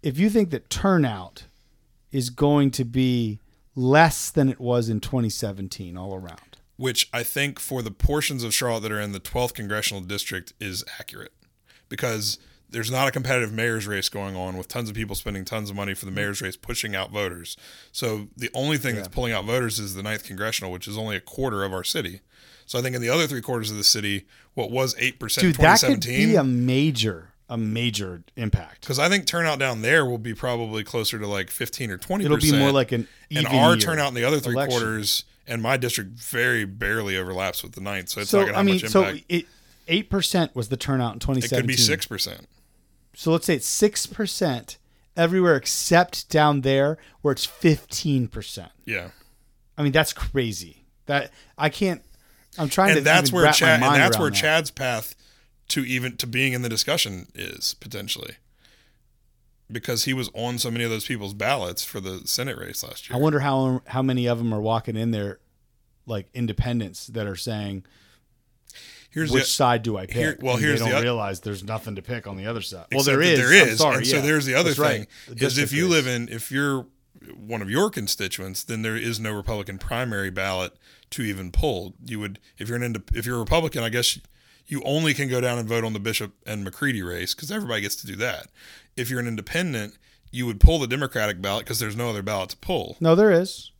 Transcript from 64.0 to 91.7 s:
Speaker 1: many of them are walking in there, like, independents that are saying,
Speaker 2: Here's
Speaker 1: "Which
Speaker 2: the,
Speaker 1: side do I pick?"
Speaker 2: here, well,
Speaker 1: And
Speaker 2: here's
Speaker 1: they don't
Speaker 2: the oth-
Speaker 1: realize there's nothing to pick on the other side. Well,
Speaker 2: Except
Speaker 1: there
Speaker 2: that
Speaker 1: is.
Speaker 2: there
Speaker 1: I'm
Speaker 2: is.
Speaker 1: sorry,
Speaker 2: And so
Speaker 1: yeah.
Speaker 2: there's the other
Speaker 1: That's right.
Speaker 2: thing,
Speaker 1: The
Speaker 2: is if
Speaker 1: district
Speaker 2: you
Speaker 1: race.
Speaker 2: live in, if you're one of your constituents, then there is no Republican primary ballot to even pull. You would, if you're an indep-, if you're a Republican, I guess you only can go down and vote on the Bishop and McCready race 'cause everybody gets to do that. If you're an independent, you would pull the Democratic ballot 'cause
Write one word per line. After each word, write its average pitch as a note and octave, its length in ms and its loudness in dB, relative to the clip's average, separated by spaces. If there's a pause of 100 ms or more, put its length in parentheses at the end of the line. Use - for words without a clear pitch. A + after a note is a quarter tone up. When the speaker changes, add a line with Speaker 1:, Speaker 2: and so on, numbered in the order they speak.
Speaker 1:
many B2+ 260 2
of A#2+ 100 2
them A#2 160 -2
are G#2 60 -2
walking A2 360 -2
in A2+ 140 0
there, G2+ 300 -4 (640)
like, G#2 280 -8
independents A#2 720 -2
that A2 180 -6
are G2 100 -6
saying, G2+ 480 -8 (1300)
Speaker 2:
Here's D#3 220 -2
Speaker 1:
"Which C3 120 4
Speaker 2:
the, - 40 -2
Speaker 1:
side B2 340 4
do A2 140 -2
I F#2+ 100 -6
pick?" - 100 -10
Speaker 2:
here, D3 260 -2
well, B2+ 140 2
Speaker 1:
And - 80 0
Speaker 2:
here's D3 160 4
Speaker 1:
they A#2 40 0
don't A#2+ 60 2
Speaker 2:
the B2+ 80 2
oth- A#2 60 2
Speaker 1:
realize G#2+ 360 -2
there's G2 240 -8
nothing A2 320 -6
to F#2+ 60 -10
pick A#2+ 240 -8
on G2 100 -10
the F#2+ 100 -8
other A2+ 140 -4
side. F#2 320 -10
Well, C3+ 80 2
Speaker 2:
Except C3+ 60 4
Speaker 1:
there C#3 100 4
Speaker 2:
that E3+ 160 6 (100)
Speaker 1:
is. B2+ 80 4
Speaker 2:
there F#3+ 120 12
Speaker 1:
I'm C3 80 8
Speaker 2:
is. A2 80 0
Speaker 1:
sorry, C#3+ 200 6
Speaker 2:
And B2+ 80 0
so C3+ 100 2
Speaker 1:
yeah. C#3 60 2
Speaker 2:
there's D3 220 2
the C3 100 0
other E3+ 160 4
Speaker 1:
That's C3+ 80 0
right. C#3+ 200 2
Speaker 2:
thing, G#2+ 80 -8 (200)
Speaker 1:
The B2 60 -18
Speaker 2:
is - 0 -
if A2+ 80 -14
Speaker 1:
district C3+ 320 0
Speaker 2:
you D#3 120 2
Speaker 1:
race. F3+ 80 2
Speaker 2:
live D3+ 140 4
in, A#2+ 220 -2
if A2+ 240 -10
you're C3+ 340 -2 (480)
one A2 280 -8
of G2 80 -6
your E3 180 2
constituents, F#2+ 760 -6
then A2 200 -6
there A2 140 -2
is A2+ 220 -4
no A2 140 -4
Republican G2+ 460 -6
primary A2+ 520 -4
ballot F#2+ 440 -4 (360)
to - 120 -6
even F#2+ 280 -4
pull. F#2+ 440 -4 (100)
You A2 160 -8
would, G2+ 180 -8 (200)
if G#2+ 100 -10
you're A#2+ 120 -4
an A#2+ 140 -4
indep-, G#2+ 220 -4
if A2+ 80 -4
you're B2 120 -4
a A#2+ 40 -2
Republican, D#3 420 0
I A2+ 60 -2
guess A#2+ 300 0 (480)
you C#3+ 180 -6
only D3+ 300 2
can C#3 160 -2
go B2+ 100 0
down A#2+ 180 0
and A2+ 80 -4
vote A2+ 180 0
on A2 100 -4
the G#2+ 60 -6
Bishop G#2+ 340 -4 (100)
and G#2 180 -6
McCready G#2+ 400 -2
race F2 300 -4
'cause - 180 -8
everybody C3+ 300 -4
gets G2+ 160 -4
to - 100 -14
do F#2+ 100 -10
that. G2 320 -4 (500)
If A#2+ 100 -4
you're B2 120 -2
an A#2+ 80 -2
independent, A2+ 640 -4 (360)
you B2 140 -4
would A2 160 -2
pull E3 180 10
the C3+ 80 0
Democratic A#2 540 0
ballot G2 240 -2
'cause A2 140 -6